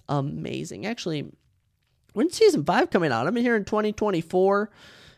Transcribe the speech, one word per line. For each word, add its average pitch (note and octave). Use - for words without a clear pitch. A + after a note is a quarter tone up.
amazing. C#3+
Actually, F3
when's D4
season F4
five A3+
coming E3
out? A2+
I've F3+
been A#3+
hearing A3+
twenty G#3+
twenty-four. G3